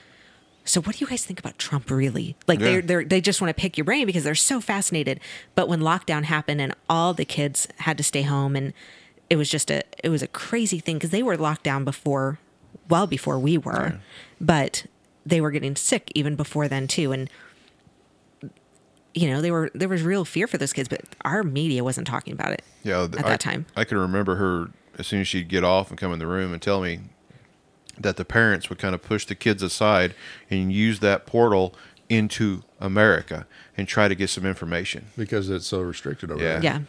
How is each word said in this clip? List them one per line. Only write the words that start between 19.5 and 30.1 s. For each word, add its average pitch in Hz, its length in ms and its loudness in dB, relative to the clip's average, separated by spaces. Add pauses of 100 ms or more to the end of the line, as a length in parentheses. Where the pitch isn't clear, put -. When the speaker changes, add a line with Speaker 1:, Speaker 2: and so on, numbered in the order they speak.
Speaker 1:
were, 160 240 0
there 185 140 -2
was 180 140 0
real 180 220 0
fear 185 220 -2
for - 120 -4
those 139 140 -2
kids, 135 160 -4
but - 140 -8 (220)
our 185 180 0
media 139 420 0
wasn't 131 220 -2
talking - 260 -6
about - 200 -4
it - 100 -8 (200)
Speaker 2:
Yeah, 90 240 0
th-, 82 140 -4
Speaker 1:
at 143 60 0
Speaker 2:
I, - 40 2
Speaker 1:
that - 100 2
time. - 260 -4 (100)
Speaker 2:
I 117 80 0
can 107 140 -2
remember 95 380 0
her 90 340 -2 (280)
as 107 80 -10
soon 101 160 0
as 90 60 -2
she'd 90 200 -2
get 90 160 2
off 95 260 4
and 87 80 -12
come 92 140 -4
in 85 60 -4
the 80 80 -6
room 92 260 -2
and 85 80 -8
tell 101 200 0
me 87 200 -4 (960)
that 98 180 0
the 95 80 -6
parents 107 440 2
would 90 100 -10
kind 95 160 -2
of 90 80 -6
push - 240 -4
the - 80 -8
kids 101 280 0
aside 95 520 2 (360)